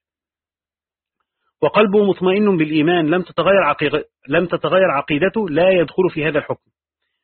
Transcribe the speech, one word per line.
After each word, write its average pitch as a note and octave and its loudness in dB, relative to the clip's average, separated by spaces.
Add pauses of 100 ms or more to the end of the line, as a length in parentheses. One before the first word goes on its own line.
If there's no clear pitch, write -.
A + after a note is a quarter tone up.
(1600)
وقلبه G3+ 2
مطمئن F#3+ 2
بالإيمان D#3 0
لم F3 0
تتغير F3+ 0
عقيق-، D3 -2 (240)
لم E3+ 0
تتغير E3+ 0
عقيدته D#3+ -2
لا E3 0
يدخل F3+ 0
في D3 -6
هذا D3+ -2
الحكم، - -10 (540)